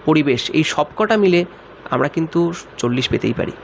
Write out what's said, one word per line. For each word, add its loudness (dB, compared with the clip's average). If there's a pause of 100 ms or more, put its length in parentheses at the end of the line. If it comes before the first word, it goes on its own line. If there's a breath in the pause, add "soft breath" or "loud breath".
পরিবেশ, 2
এই 2
সব -2 (100)
কটা 0
মিলে 4 (460)
আমরা 0
কিন্তু 0 (240)
চল্লিশ -2
পেতেই 0
পারি। -4 (120)